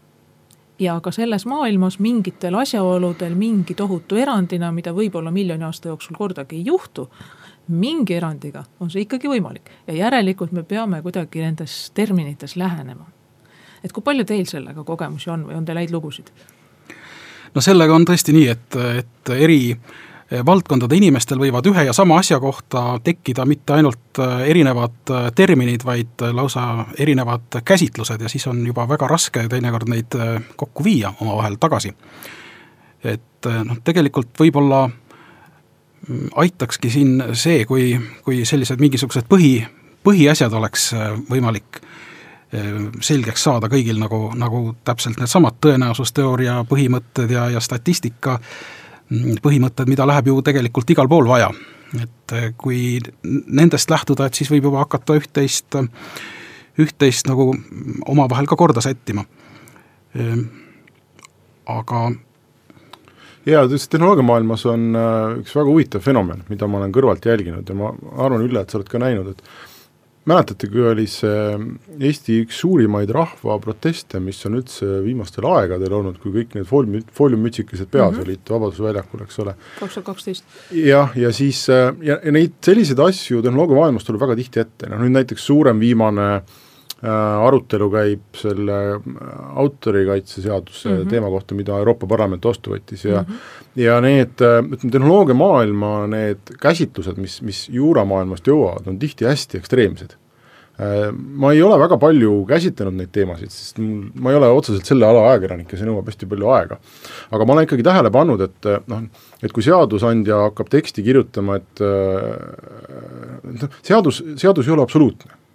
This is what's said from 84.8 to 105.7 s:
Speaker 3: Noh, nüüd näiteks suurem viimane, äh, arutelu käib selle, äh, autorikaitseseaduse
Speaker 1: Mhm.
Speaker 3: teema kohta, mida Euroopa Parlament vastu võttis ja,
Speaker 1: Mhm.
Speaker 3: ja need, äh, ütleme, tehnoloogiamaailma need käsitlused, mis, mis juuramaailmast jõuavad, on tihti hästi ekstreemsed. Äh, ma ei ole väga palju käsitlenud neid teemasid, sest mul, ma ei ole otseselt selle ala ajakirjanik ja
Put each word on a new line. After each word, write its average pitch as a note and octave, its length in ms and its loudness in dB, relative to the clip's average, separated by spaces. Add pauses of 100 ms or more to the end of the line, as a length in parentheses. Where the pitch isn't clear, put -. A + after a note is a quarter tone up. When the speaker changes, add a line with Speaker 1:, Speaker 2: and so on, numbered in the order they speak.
Speaker 3:
Noh, G#2 140 -6
nüüd B2+ 160 2
näiteks B2 320 -2
suurem C#3+ 320 4
viimane, G#2 640 2 (580)
äh, A2 80 -8 (380)
arutelu A#2 420 0
käib G#2 320 0 (160)
selle, G2+ 380 -4 (180)
äh, - 640 -14
autorikaitseseaduse G2 1300 -2 (100)
Speaker 1:
Mhm. F#2 100 -4
Speaker 3:
teema A2 240 -2
kohta, G2 220 -6
mida G2+ 220 -6
Euroopa G#2+ 300 0
Parlament F#2+ 380 -2
vastu G2+ 300 -4
võttis - 340 -12
ja, G2 140 0
Speaker 1:
Mhm. F#3+ 100 -10 (420)
Speaker 3:
ja A#2+ 260 4
need, C3 400 2
äh, A#2+ 200 6
ütleme, C3 300 -4
tehnoloogiamaailma B2+ 1160 2
need G#2+ 300 -2 (240)
käsitlused, C3+ 560 -2
mis, F#2+ 240 -10
mis G#2+ 280 -10
juuramaailmast G2 760 0
jõuavad, G2+ 420 2
on F#2+ 120 -6
tihti C#3+ 260 -4
hästi C#3 320 -2
ekstreemsed. F#2+ 560 0 (640)
Äh, G#2 320 -2
ma C#3 420 -2
ei D3+ 80 6
ole G3 160 6
väga F3+ 200 4
palju A2 480 4
käsitlenud A#2 500 -2
neid F2+ 160 -8
teemasid, F#2+ 400 -4
sest - 260 -18
mul, G#2+ 360 -6
ma B2+ 180 -2
ei C#3+ 80 6
ole C3 100 6
otseselt A#2+ 380 2
selle C3 180 6
ala A2+ 220 8
ajakirjanik F#2 420 2
ja G2 80 -10